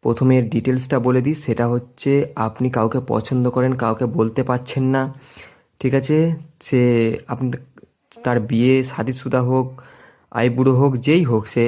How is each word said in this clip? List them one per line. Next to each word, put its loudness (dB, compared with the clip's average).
প্রথমে 2
এর 2
ডিটেলসটা -2
বলে 2
দিই, -2
সেটা -2
হচ্ছে -4
আপনি -2
কাউকে 0
পছন্দ -2
করেন, 0
কাউকে -2
বলতে -2
পারছেন -2
না, 2
ঠিক 0
আছে? 0
সে 2
আপনি, -4
তার 0
বিয়ে 2
শাদিশুদা -4
হোক, 0
আইবুড়ো 2
হোক, 4
যেই 2
হোক, 0
সে 0